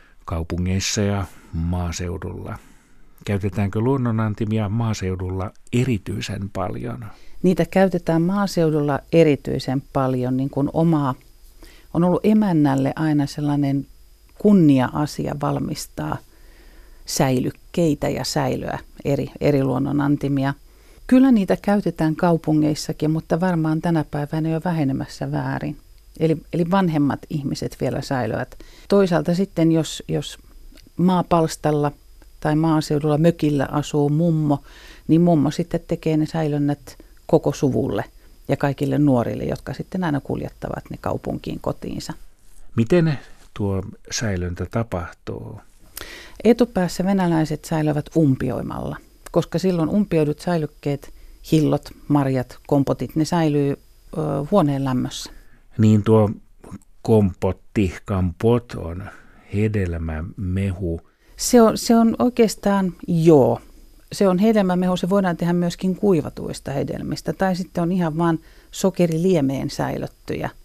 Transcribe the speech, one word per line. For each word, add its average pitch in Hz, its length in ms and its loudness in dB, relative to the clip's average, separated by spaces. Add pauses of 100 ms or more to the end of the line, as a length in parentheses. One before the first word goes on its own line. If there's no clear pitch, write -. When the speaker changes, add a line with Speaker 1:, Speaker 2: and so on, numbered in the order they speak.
(260)
Speaker 1:
kaupungeissa 90 760 -4
ja 101 240 -2 (280)
maaseudulla. 90 1040 -6 (640)
Käytetäänkö 101 540 -2
luonnonantimia 110 920 0
maaseudulla 95 800 -4 (220)
erityisen 101 760 -2
paljon? 117 560 -6 (380)
Speaker 2:
Niitä 180 220 2
käytetään 175 560 2
maaseudulla 165 760 0 (120)
erityisen 139 720 2 (100)
paljon, 131 440 0
niin 135 120 -2
kuin 139 240 -2
omaa, 151 420 2 (760)
on 165 100 2
ollut 180 220 2
emännälle 151 680 4
aina 151 300 2
sellainen 143 640 -2 (500)
kunnia-asia 147 1040 4
valmistaa 147 760 -6 (880)
säilykkeitä 143 1040 0
ja 135 140 -4
säilöä, 131 560 -4 (260)
eri, 135 260 -2 (100)
eri 143 220 2
luonnonantimia. 139 920 0 (540)
Kyllä 262 240 6
niitä 190 300 4
käytetään 175 540 0
kaupungeissakin, 156 960 0
mutta 160 280 -2
varmaan 160 420 0
tänä 165 300 0
päivänä 156 380 -4
jo 160 160 -2
vähenemässä 139 640 -4
väärin. 143 460 -4 (420)
Eli, 160 180 0 (160)
eli 170 180 -2
vanhemmat 160 480 2 (100)
ihmiset 147 520 -6
vielä 135 200 -4
säilöät. 123 560 -6 (320)
Toisaalta 175 460 2
sitten, 170 360 2
jos, 160 360 -2
jos 156 300 -6 (600)
maapalstalla 160 920 2 (480)
tai 151 160 0
maaseudulla 151 600 2
mökillä 151 540 2
asuu 143 380 0
mummo, 156 540 0 (440)
niin 160 140 6
mummo 156 300 4
sitten 165 360 -4
tekee 160 300 -2
ne 151 80 2
säilönnät 147 720 -2 (300)
koko 151 260 2
suvulle 117 520 -2 (420)
ja 135 100 -2
kaikille 139 400 -2
nuorille, 123 460 2
jotka - 300 -8
sitten 185 300 -8
aina 147 160 -2
kuljettavat - 680 -8
ne - 120 -12
kaupunkiin - 600 -6
kotiinsa. - 520 -8 (640)
Speaker 1:
Miten 160 440 2 (340)
tuo 98 300 -4 (280)
säilöntä 90 600 -4
tapahtuu? - 880 -8 (840)
Speaker 2:
Etupäässä 214 600 2
venäläiset 170 600 0
säilövät 151 400 -2 (120)
umpioimalla, 139 800 0 (340)
koska 165 280 -2
silloin 175 300 0
umpioidut 165 500 0
säilykkeet, 151 760 -4 (380)
hillot, 147 380 2 (180)
marjat, 135 500 0 (100)
kompotit, 139 480 0
ne 156 100 0
säilyy, 147 460 0
ö, - 60 -6 (760)
huoneen 143 340 2
lämmössä. 127 460 -4 (460)
Speaker 1:
Niin 107 260 6
tuo 110 260 4 (720)
kompotti, 98 920 0 (100)
kampot 107 720 0
on 85 260 -10 (500)
hedelmämehu. 90 1500 -2 (360)
Speaker 2:
Se - 240 4
on, 220 160 4
se - 180 2
on 226 240 4
oikeastaan, 202 760 0 (140)
joo. 156 540 6 (500)
Se 202 160 2
on 180 120 2
hedelmämehu, 185 580 2
se 175 120 -4
voidaan 190 280 2
tehdä 170 160 0
myöskin 175 420 -2
kuivatuista - 760 -2
hedelmistä, 139 600 -6
tai 190 220 0
sitten 175 260 -6
on 170 100 0
ihan 170 260 -2
vaan 165 220 2 (320)
sokeriliemeen 165 960 0
säilöttyjä - 800 -6 (160)